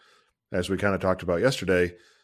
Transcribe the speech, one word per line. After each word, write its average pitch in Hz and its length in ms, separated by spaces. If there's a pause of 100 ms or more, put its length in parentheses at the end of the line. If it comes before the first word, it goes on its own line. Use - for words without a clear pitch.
(520)
as 92 180
we 95 60
kinda 98 220
talked 92 240
about 85 180
yesterday, 92 540 (300)